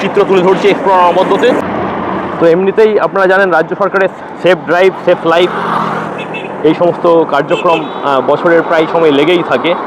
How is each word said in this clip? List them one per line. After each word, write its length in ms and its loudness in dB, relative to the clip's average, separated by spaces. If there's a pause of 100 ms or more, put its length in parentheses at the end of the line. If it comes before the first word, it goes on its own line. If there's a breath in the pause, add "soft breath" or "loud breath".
চিত্র 240 0
তুলে 180 2
ধরছি 260 2
এক্সপ্লোর 300 2
অনবদ্যতে। 540 2 (880)
তো 60 4
এমনিতেই 520 2
আপনারা 280 0
জানেন, 240 2
রাজ্য 260 0
সরকারের 320 0 (340)
সেফ 240 2
ড্রাইভ, 260 2 (120)
সেফ 220 2
লাইফ, 240 2 (1120)
এই 100 2
সমস্ত 560 0
কার্যক্রম, 500 0
আহ, 460 -4
বছরের 360 2
প্রায় 300 0
সময় 180 2
লেগেই 320 2
থাকে। 320 -2 (120)